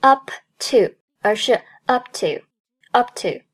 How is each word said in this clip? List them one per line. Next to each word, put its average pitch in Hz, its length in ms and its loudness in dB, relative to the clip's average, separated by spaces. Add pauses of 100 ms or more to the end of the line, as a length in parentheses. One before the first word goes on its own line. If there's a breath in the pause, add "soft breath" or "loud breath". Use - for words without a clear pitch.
up 269 300 2 (280)
to， - 360 0 (260)
而 214 140 0
是 220 260 -2 (240 soft breath)
up 247 260 -2
to，up - 1040 -6
to。 - 380 -10